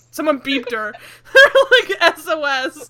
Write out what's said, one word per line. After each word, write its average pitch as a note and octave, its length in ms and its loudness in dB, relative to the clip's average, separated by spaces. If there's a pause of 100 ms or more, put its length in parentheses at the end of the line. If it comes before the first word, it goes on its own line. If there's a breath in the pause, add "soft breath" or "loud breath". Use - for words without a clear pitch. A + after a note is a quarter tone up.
(120)
Someone D4 300 -4
beeped B3+ 320 -6
her. G#3+ 180 -8 (220 loud breath)
<laughs> - 200 -20
They're C5+ 640 4
like, - 40 -6 (160)
"S G#3+ 100 -20
O D#4+ 160 -6
S. C#4 460 -8